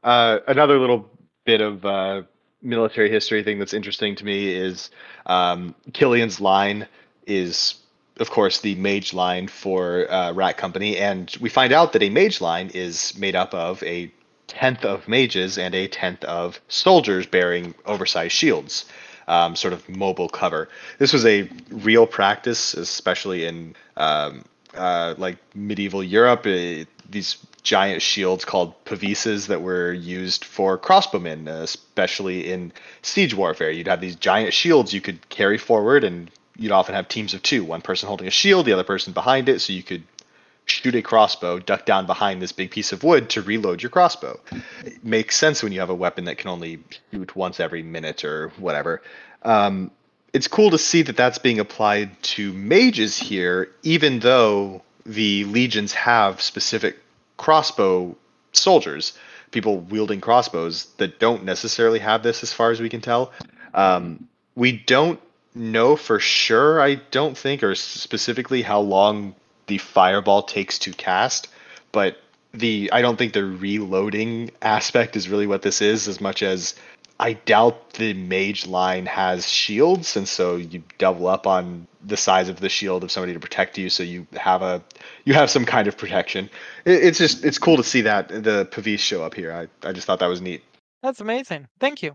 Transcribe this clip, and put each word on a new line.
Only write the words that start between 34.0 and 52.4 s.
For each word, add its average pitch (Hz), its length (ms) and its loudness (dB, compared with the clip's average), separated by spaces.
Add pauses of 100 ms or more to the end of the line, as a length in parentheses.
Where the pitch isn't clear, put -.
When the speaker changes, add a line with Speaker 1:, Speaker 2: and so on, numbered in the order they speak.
Speaker 1:
these 90 140 -8
giant 98 380 0
shields 147 400 4
you 98 80 -4
could - 260 -10
carry 101 300 0
forward, 117 480 4
and 87 260 -6 (260)
you'd 110 140 -4
often 95 240 2
have 95 140 -6
teams 104 240 -6
of 95 100 -12
two, 113 220 0
one 82 160 -8
person - 260 -4
holding 92 200 -8
a 92 40 -4
shield, 190 340 4
the 113 80 6
other 92 120 2
person 95 260 -4
behind 127 380 2
it, 131 100 4
so - 140 -4
you 90 100 -8
could 87 200 -10 (600)
shoot - 300 -2
a 113 60 2
crossbow, 101 580 2
duck 95 260 -2
down 98 200 2
behind 92 360 -2
this 92 100 -8
big 95 200 -8
piece - 200 -6
of 92 120 -8
wood 147 260 4
to 110 120 -2
reload 98 400 -2
your 120 80 -6
crossbow. 170 480 2 (460)
It - 180 -18
makes 110 360 0
sense 151 260 2
when 104 80 -4
you 92 80 -6
have 90 100 -4
a 92 60 -2
weapon 87 300 -4
that 87 120 -8
can - 120 -10
only 85 300 -10 (320)
shoot 95 260 -12
once 92 240 -4
every 82 220 -6
minute 80 420 -10
or 78 320 -6
whatever. 80 440 -4 (420)
Um, 101 480 2 (420)
it's - 140 0
cool 214 240 6
to 160 60 4
see 165 260 2
that 131 120 -4
that's 123 220 2
being 117 220 0
applied 104 640 0
to 101 280 -4